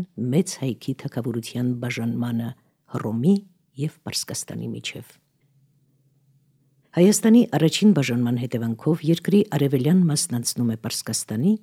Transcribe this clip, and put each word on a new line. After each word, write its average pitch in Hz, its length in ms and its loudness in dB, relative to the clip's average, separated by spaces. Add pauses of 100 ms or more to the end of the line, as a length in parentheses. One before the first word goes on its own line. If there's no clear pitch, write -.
(240)
մեծ 139 320 -2
հայքի 131 400 -6
թագավորության 120 800 -6
բաժանմանը 117 760 -4 (420)
Հռոմի 120 440 0 (420)
և 147 200 -6
Պարսկաստանի - 720 -10
միջև։ - 440 -12 (1800)
Հայաստանի 214 540 6
առաջին 156 440 2
բաժանման 123 460 0
հետևանքով 117 640 -2
երկրի 170 460 2
արևելյան 143 540 2
մասն 151 360 0
անցնում 117 320 -2
է 113 80 -2
Պարսկաստանի, 113 840 -2